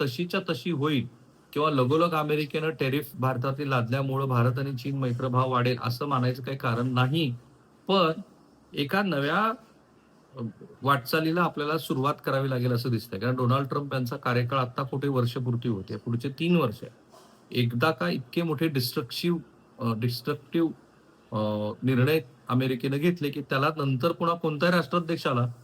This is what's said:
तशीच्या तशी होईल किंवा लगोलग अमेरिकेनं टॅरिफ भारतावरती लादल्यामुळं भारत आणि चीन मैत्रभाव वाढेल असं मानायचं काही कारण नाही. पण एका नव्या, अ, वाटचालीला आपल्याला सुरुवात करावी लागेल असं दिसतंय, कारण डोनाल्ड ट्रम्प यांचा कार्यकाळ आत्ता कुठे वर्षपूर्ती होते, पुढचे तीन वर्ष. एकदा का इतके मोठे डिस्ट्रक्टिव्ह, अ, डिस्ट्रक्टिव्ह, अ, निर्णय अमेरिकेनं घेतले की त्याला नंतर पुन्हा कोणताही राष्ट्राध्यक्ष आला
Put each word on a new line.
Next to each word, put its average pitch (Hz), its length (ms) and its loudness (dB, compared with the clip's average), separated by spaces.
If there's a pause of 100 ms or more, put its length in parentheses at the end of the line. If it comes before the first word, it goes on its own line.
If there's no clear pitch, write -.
तशीच्या 175 380 -2 (100)
तशी 175 220 -4
होईल 143 360 0 (460)
किंवा 151 160 2
लगोलग 156 440 2
अमेरिकेनं 151 560 0
टॅरिफ 143 400 -2 (100)
भारतावरती 131 500 -2
लादल्यामुळं 135 560 0
भारत 123 340 2
आणि 139 180 -4
चीन 139 200 -4
मैत्रभाव 127 540 0
वाढेल 123 320 2
असं 120 220 -4
मानायचं 127 380 0
काही 135 140 -6
कारण 123 360 0
नाही. 131 420 2 (520)
पण 165 240 4 (640)
एका 147 280 0
नव्या, 180 520 2 (840)
अ, 120 40 -6 (380)
वाटचालीला 160 600 2
आपल्याला 151 360 -2
सुरुवात 139 360 0 (120)
करावी 135 240 0
लागेल 123 220 0
असं 120 180 0
दिसतंय, 107 300 -4
कारण 123 160 0
डोनाल्ड 131 320 2
ट्रम्प 143 260 -4
यांचा 127 220 -2
कार्यकाळ 123 440 0
आत्ता 127 240 -2
कुठे 135 240 -4
वर्षपूर्ती 123 640 0
होते, 104 260 -4
पुढचे 117 340 -4
तीन 170 260 2
वर्ष. 127 240 0 (720)
एकदा 123 400 2
का 175 180 -2
इतके - 320 -2
मोठे 160 260 2
डिस्ट्रक्टिव्ह, 151 720 -2 (400)
अ, 117 180 0
डिस्ट्रक्टिव्ह, 143 720 0 (640)
अ, 107 420 0 (100)
निर्णय 131 380 4 (280)
अमेरिकेनं 131 480 0
घेतले 156 320 0
की 143 120 -6
त्याला 139 360 0
नंतर 139 340 0
पुन्हा 170 240 0
कोणताही 165 360 0
राष्ट्राध्यक्ष 170 560 0
आला 123 200 2 (160)